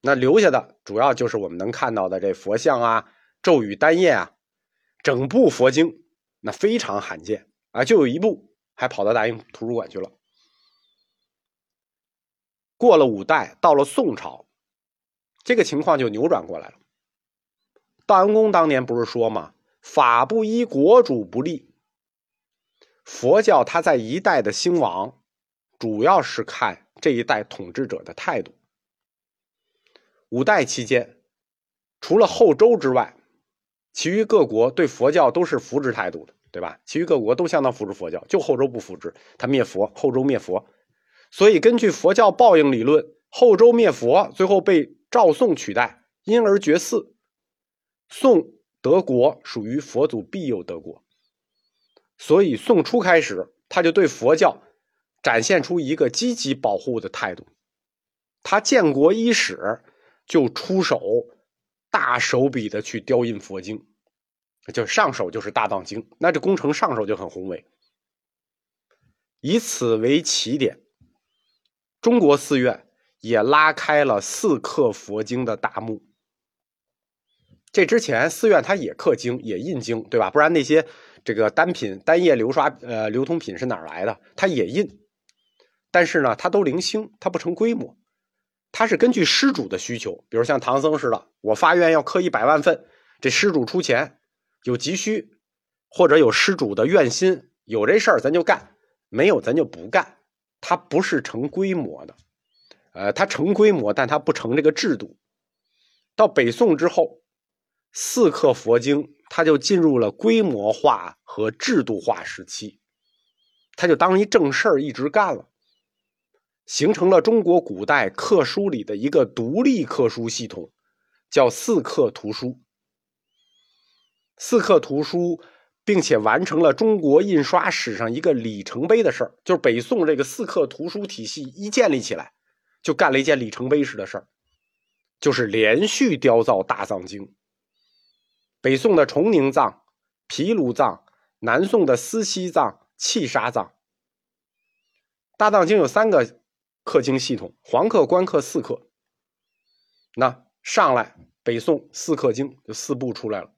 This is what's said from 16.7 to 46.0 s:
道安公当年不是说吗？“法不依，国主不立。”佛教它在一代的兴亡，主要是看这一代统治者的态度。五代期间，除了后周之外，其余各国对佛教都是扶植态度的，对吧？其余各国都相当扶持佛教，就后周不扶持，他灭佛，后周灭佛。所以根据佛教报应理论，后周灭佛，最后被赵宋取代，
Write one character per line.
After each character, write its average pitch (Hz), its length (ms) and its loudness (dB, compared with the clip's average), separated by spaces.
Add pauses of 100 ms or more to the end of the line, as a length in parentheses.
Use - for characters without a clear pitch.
道 208 100 4
安 196 180 4
公 220 200 4
当 165 160 2
年 131 160 0
不 120 120 -4
是 117 60 -2
说 113 260 -2
吗 92 240 -8 (300)
？“法 120 420 4
不 220 200 -2
依， 226 180 -2
国 226 400 4
主 117 220 -2
不 113 160 -6
立。” 156 340 -8 (1300)
佛 160 380 2
教 160 240 4
它 170 160 -2
在 156 160 2
一 120 240 -6
代 156 200 0
的 104 120 -4
兴 175 260 -2
亡， 101 420 -4 (560)
主 110 260 -4
要 175 180 4
是 - 200 -8
看 - 460 -8 (140)
这 160 80 2
一 120 120 -2
代 110 220 -4
统 90 300 -16
治 135 120 -6
者 92 160 -10
的 85 120 -20
态 135 280 -6
度。 - 140 -14 (1700)
五 123 160 -2
代 202 180 2
期 120 220 -6
间， 120 340 -2 (800)
除 - 180 0
了 220 80 6
后 175 300 4
周 220 220 4
之 139 160 0
外， 120 240 -2 (760)
其 - 180 -6
余 208 140 0
各 208 220 4
国 113 260 0
对 151 160 0
佛 127 240 0
教 151 180 4
都 175 140 0
是 151 160 -2
扶 143 220 -6
植 131 100 -4
态 104 180 -4
度 85 160 -14
的， - 80 -20 (160)
对 90 120 -12
吧？ 80 240 -12
其 - 120 -8
余 165 60 -2
各 156 160 2
国 113 160 0
都 180 100 -2
相 156 160 0
当 127 120 -2
扶 107 120 -8
持 95 60 -10
佛 92 180 -12
教， 82 200 -10
就 190 100 0
后 139 160 0
周 131 140 0
不 120 100 -8
扶 92 160 -14
持， 85 180 -14 (240)
他 120 100 -6
灭 131 180 2
佛， 98 280 -4
后 135 200 -2
周 131 100 0
灭 135 160 0
佛。 - 260 -6 (640)
所 196 160 4
以 202 120 6
根 233 180 4
据 214 140 2
佛 170 200 2
教 202 200 4
报 208 260 6
应 143 140 4
理 117 100 0
论， 147 240 2 (240)
后 233 260 6
周 233 160 8
灭 233 200 4
佛， 139 420 2
最 190 140 0
后 196 120 4
被 175 380 0 (140)
赵 233 200 6
宋 226 240 2
取 101 200 -10
代， 120 300 -2 (180)